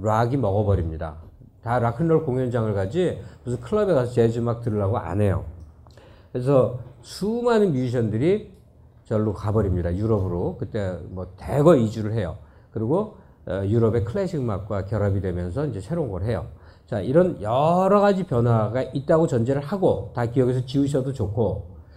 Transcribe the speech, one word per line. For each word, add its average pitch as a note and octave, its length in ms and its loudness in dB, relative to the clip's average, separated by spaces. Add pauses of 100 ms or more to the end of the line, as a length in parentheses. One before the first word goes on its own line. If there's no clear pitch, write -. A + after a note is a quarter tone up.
락이 A2+ 360 2
먹어버립니다. F#2+ 800 0 (440)
다 A#2+ 180 0
락큰롤 D#3 440 2
공연장을 B2 500 0
가지 G#2 460 0 (240)
무슨 A#2+ 160 -4
클럽에 G#3+ 340 0
가서 B2 200 2
재즈 A#2 260 4
음악 A#2 220 -2
들으려고 G#2 360 0
안 F2 240 -2
해요. F#2 240 2 (840)
그래서 B2+ 480 2 (220)
수많은 A3 720 0
뮤지션들이 B2+ 800 0 (520)
절로 G#2+ 300 0
가버립니다. F#2 640 0
유럽으로. G#2 600 0
그때 F#2+ 400 -6 (120)
뭐 F#2 180 -10 (100)
대거 D3 380 4
이주를 A2 380 0
해요. F2+ 240 -4 (340)
그리고, D#3 460 -2 (280)
어, G2 200 -4
유럽의 A2+ 400 2
클래식 F3+ 340 -4
음악과 G#2 460 -4
결합이 G2+ 340 0
되면서 F2+ 460 -4
이제 G#2+ 160 -6
새로운 D#3+ 280 -6
걸 F#2 140 -6
해요. G#2+ 240 -4 (440)
자, G#2+ 80 -2
이런 D3 420 2
여러 E3+ 600 2
가지 G3 240 2
변화가 A#2 560 2
있다고 D#3+ 440 2
전제를 C3+ 360 0
하고 D#3 520 0
다 A#2+ 120 -2
기억에서 B2 400 0
지우셔도 C#3 480 0
좋고 G2+ 580 -2 (260)